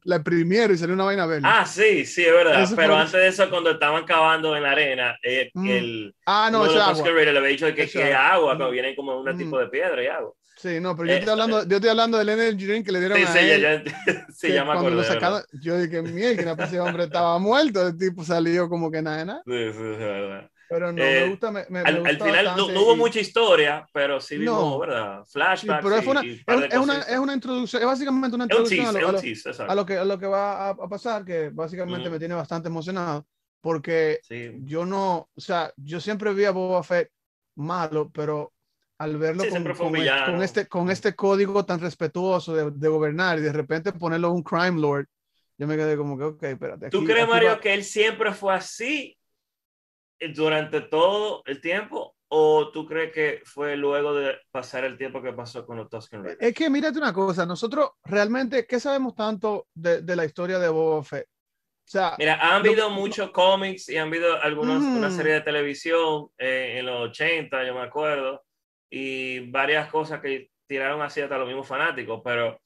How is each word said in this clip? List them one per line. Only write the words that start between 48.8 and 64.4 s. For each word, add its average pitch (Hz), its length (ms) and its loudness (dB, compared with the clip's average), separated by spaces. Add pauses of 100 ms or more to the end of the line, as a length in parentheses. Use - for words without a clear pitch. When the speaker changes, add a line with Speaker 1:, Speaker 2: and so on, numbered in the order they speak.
Speaker 2:
eh, 160 140 -10
durante 156 480 0
todo 196 640 0
el 139 160 -10
tiempo? 202 540 -6 (120)
¿O 156 440 4
tú 156 140 -8
crees 160 280 -6
que 151 320 -2
fue 143 300 -6
luego 143 380 -2
de 139 240 -2 (140)
pasar 131 340 -8
el 123 120 -8
tiempo 131 240 -10
que 123 120 -8
pasó 117 320 -14
con 120 120 -14
los 107 120 -12
Tusken 110 340 -14
Raiders? 90 240 -6
Speaker 1:
Es 240 60 2
que 320 160 -2
mírate 294 280 -2
una 269 160 -2
cosa, 185 320 0
nosotros 226 460 -2 (120)
realmente, 226 640 -2
¿qué 247 120 -2
sabemos 269 360 -2
tanto 214 580 -4
de, 165 280 0
de 175 140 -4
la 165 100 0
historia 180 340 -4
de 175 100 0
Boba 160 340 0
Fett? - 220 -10
O - 640 -20
sea, 180 260 -2
Speaker 2:
Mira, 151 240 2
han 170 180 4
Speaker 1:
lo 208 60 4
Speaker 2:
habido 220 240 4
Speaker 1:
no - 0 -
Speaker 2:
muchos 196 420 -4
cómics 190 580 2
y 147 80 -4
han 156 120 -2
habido 165 320 0